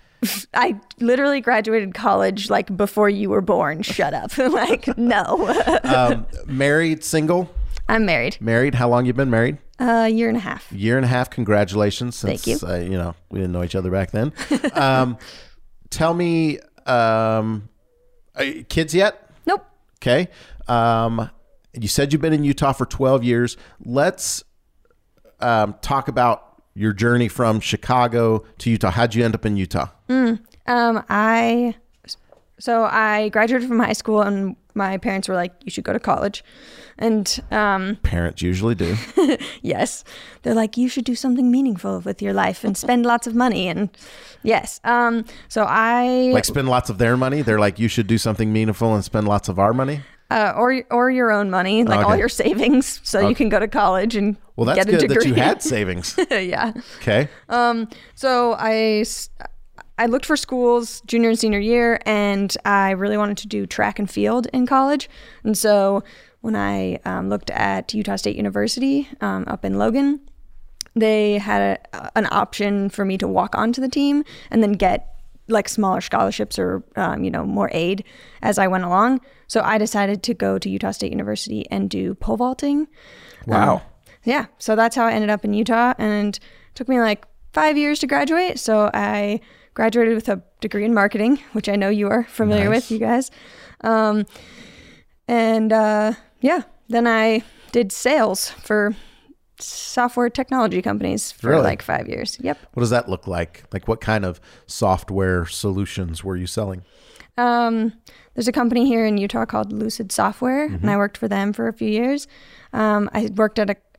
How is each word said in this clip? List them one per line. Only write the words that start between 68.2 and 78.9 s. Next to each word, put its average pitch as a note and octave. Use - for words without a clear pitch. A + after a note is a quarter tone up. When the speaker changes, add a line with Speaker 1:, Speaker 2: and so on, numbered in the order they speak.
Speaker 1:
University, A3+
um, F#3+
up -
in G3
Logan, C#4
they G#3+
had G3+
a, -
an G#3+
option G3+
for G3
me F#3+
to G3
walk F#3
onto A#3
the C4
team C#4+
and A3
then G#3
get, F#3+
like, G#3+
smaller F#3+
scholarships -
or, -
um, F#3
you -
know, -
more G3
aid F#3
as -
I F#3+
went F#3
along. G#3